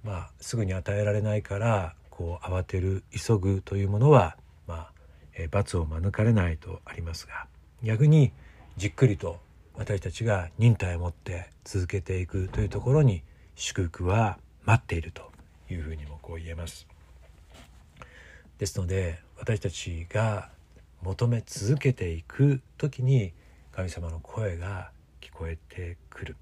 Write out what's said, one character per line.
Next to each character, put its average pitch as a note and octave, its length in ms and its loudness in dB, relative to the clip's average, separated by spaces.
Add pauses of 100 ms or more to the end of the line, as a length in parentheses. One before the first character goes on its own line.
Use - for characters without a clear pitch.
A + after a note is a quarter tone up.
ま G#2 80 -8
あ、 E2+ 180 -8 (100)
す - 140 -8
ぐ A2+ 100 0
に F#2 100 -2
与 F#2+ 180 -4
え G#2 100 0
ら G#2 100 2
れ G#2 100 2
な G#2+ 120 0
い G#2 80 0
か G2+ 160 -6
ら、 G#2 380 0 (140)
こ E2+ 320 -6
う - 40 -10
慌 F#2 160 -2
て F2+ 160 -4
る、 F#2+ 320 0
急 - 280 2
ぐ F#2+ 260 2
と G2 120 -6
い G2 80 0
う F#2+ 40 0
も G#2 100 0
の C#3 120 8
は、 G2 260 8 (300)
ま E2+ 80 -10
あ、 D#2+ 180 -12 (420)
え E2+ 120 -6
ー、 - 20 -8
罰 G2 280 0
を D#2+ 100 0
免 D#2+ 260 -2
れ A2 200 4
な F#2 180 4
い D#2+ 80 -4
と - 260 -12
あ - 80 -16
り F2 100 -10
ま E2 120 -6
す - 120 -12
が、 - 220 -12 (340)
逆 A2 240 4
に D3 260 8 (440)
じ G2 120 -4
っ - 40 -4
く - 140 4
り G2+ 100 4
と - 220 -6 (380)
私 G#2 240 -2
た F#2 100 -8
ち A2 140 -6
が F#2+ 340 0
忍 A2+ 160 8
耐 F2 220 -2
を - 20 -4
持 F2 100 -2
っ E2+ 40 -6
て - 360 -10 (160)
続 F2+ 220 -2
け G2 140 -2
て F#2 200 -4
い F2 60 -4
く F#2 220 -4
と - 120 -2
い G#2+ 40 2
う - 40 -2
と G2+ 120 -4
こ B2 120 2
ろ D3+ 100 6
に F#2+ 200 4 (320)
祝 - 300 -4
福 F2 200 -6
は G2+ 340 2 (260)
待 A#2 180 4
っ - 20 -20
て - 120 -4
い D#2+ 40 -2
る E2 120 -10
と - 180 -18 (400)
い F#2 60 -6
う E2 60 -6
ふ D#2 60 -8
う D#2+ 80 -8
に D2 100 -12
も D2+ 140 -14
こ E2+ 140 -14
う - 40 -10
言 E2 100 -12
え E2+ 60 -10
ま E2+ 120 -8
す。 - 220 -16 (1700)
で G2+ 80 -4
す - 140 -6
の F2+ 60 -4
で、 F2+ 340 -2 (160)
私 - 240 -2
た F#2+ 100 -4
ち E2 400 -8
が G#2+ 400 -2 (520)
求 F#2+ 260 0
め A#2 180 0
続 A#2+ 300 0
け C3+ 160 2
て F2 200 -4
い E2 100 -6
く C3+ 400 2 (160)
と D3+ 100 -2
き C3 140 -6
に B2 300 2 (400)
神 F2+ 180 -6
様 E2+ 200 -8
の E2 100 -8
声 G2+ 360 -6
が F#2+ 340 -8 (300)
聞 - 120 -20
こ E2 160 -10
え E2 80 -6 (120)
て F2 280 -10 (140)
く - 140 -12
る。 - 160 -12